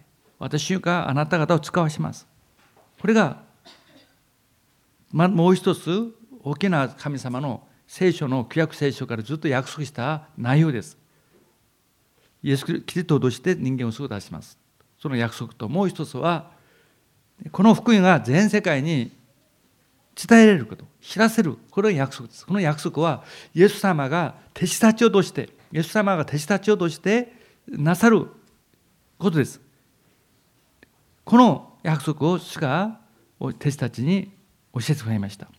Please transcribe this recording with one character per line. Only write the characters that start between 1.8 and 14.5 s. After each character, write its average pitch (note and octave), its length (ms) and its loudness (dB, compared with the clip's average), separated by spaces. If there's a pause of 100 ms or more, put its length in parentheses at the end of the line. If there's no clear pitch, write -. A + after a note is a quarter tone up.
し D3+ 120 -6
ま A2 120 -6
す。」 - 120 -20 (720)
こ - 80 -4
れ A3 60 2
が、 F3+ 300 2 (1700)
ま、 D#3+ 160 2
も F3+ 240 4
う F#3+ 40 6
一 F#3 200 -2
つ、 A3 400 -6 (280)
大 C#3+ 120 -6
き G3 140 -2
な C#3+ 200 0
神 C#3+ 280 -10
様 B2+ 240 -8
の C3+ 260 -8 (200)
聖 F#3 240 0
書 D#3+ 160 -4
の、 B2+ 180 -2
旧 - 140 -4
約 D#3+ 160 -2
聖 C#3+ 160 -2
書 B2 160 -10
か A#2 80 -6
ら A2 80 -8
ず A2+ 120 -10
っ - 40 -12
と E3 80 -6
約 C3 220 -2
束 D#3 140 -10
し B2 60 -10
た D3+ 380 -6 (100)
内 C3 240 2
容 D#3+ 100 4
で A2+ 120 -6
す。 - 140 -20 (1500)
イ C#3+ 80 -2
エ C#3 60 2
ス・ C3+ 80 -8
キ E3+ 80 -6
リ - 100 -6
ス - 220 -6
ト D#3 100 2
を C3 40 2
通 B2 120 0
し - 100 -14
て F3+ 140 -2
人 C3 220 -4
間 B2 100 -4
を A2+ 40 -4
救 C#3 140 -12
い C3 40 -12
出 G2+ 120 -8
し - 100 -20
ま D#2+ 100 -14
す。 - 160 -20 (420)